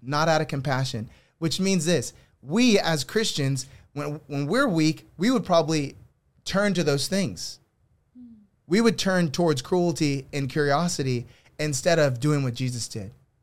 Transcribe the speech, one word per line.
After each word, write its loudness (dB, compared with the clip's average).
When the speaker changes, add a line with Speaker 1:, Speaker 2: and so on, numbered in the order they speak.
Speaker 1:
not 0
out 4
of -4
compassion, -4
which -2
means 2
this. 0
We 4
as 0
Christians, -2
when, -6
when -4
we're 2
weak, 0
we 0
would 0
probably 0
turn 0
to 0
those 0
things. -4
Speaker 2:
Mm. -20
Speaker 1:
We 2
would 4
turn 2
towards 0
cruelty 0
and -4
curiosity 0
instead 0
of 2
doing 2
what -2
Jesus -6
did, -12